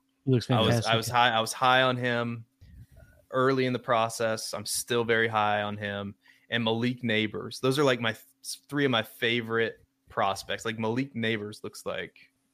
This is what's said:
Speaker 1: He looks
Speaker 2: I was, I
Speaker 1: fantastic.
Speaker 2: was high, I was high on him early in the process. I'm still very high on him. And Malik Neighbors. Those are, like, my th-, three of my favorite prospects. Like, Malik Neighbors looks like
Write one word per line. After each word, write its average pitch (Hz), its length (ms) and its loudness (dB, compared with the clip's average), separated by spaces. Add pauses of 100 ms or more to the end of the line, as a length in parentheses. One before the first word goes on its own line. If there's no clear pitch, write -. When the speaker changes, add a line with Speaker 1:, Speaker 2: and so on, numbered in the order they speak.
(260)
Speaker 1:
He 135 60 2
looks 123 180 2
Speaker 2:
I 123 100 4
was, 113 80 4
I 113 40 4
Speaker 1:
fantastic. 113 260 2
Speaker 2:
was 113 120 -2
high, 120 200 4
I 113 100 2
was 113 140 -2
high 127 300 4
on 127 140 2
him 120 480 -4 (880)
early 131 340 2
in 127 80 0
the 120 60 -2
process. 113 760 0
I'm 107 120 -8
still - 380 -2
very 113 240 2
high 107 340 2
on 104 160 -4
him. 101 380 -6 (340)
And 117 140 -2
Malik 117 400 -2
Neighbors. 110 560 -2
Those 131 200 2
are, 151 40 2
like, 127 180 2
my 113 100 0
th-, - 560 -12
three 143 180 0
of 131 60 2
my 113 120 2
favorite 113 760 -2 (300)
prospects. 98 560 -2
Like, 110 140 -4
Malik 117 360 -4
Neighbors 110 480 -4
looks - 220 -12
like - 440 -10 (240)